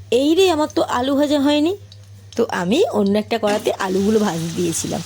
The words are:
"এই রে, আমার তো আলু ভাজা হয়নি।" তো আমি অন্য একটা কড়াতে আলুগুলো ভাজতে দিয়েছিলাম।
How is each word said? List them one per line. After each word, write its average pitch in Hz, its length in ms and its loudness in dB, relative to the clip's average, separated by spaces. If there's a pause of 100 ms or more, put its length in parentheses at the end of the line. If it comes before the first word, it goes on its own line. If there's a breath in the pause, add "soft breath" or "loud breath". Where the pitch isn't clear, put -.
(100)
"এই 277 240 2
রে, 370 160 4
আমার 302 240 0
তো - 80 0
আলু 262 340 -2
ভাজা 294 240 2
হয়নি।" 294 360 2 (600)
তো - 120 0
আমি 190 360 0
অন্য 208 340 0
একটা 214 200 -2
কড়াতে 214 340 -2
আলুগুলো 196 460 0
ভাজতে 170 380 -2
দিয়েছিলাম। 160 500 -4